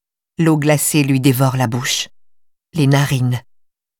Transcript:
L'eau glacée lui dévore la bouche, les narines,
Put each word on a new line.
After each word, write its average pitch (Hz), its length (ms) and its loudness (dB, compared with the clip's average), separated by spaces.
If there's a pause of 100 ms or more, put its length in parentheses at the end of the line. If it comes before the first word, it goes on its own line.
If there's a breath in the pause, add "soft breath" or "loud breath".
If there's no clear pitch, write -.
(380)
L'eau 160 200 2
glacée 151 460 0
lui 135 160 0
dévore 131 380 2
la 127 100 0
bouche, 120 420 -6 (640)
les 151 140 0
narines, 135 540 0 (580)